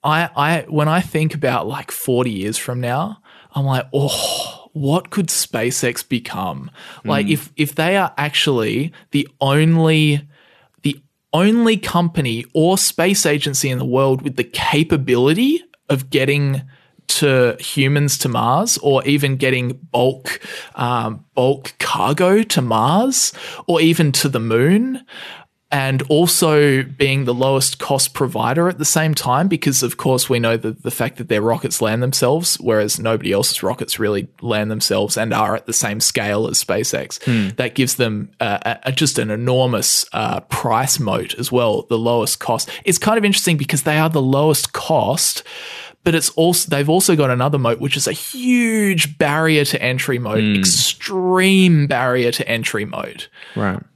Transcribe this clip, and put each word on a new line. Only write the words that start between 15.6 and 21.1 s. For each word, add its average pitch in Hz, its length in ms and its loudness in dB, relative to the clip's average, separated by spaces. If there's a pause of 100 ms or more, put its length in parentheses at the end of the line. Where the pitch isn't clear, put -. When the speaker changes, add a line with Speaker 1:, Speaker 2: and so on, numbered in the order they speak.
Speaker 1:
of 135 220 -2
getting 135 520 0 (460)
to 131 520 2
humans 143 560 0
to - 120 -2
Mars, 120 500 0
or 135 280 2
even 139 300 0
getting 127 420 -2 (120)
bulk, - 500 -2 (360)
um, 117 480 -4 (100)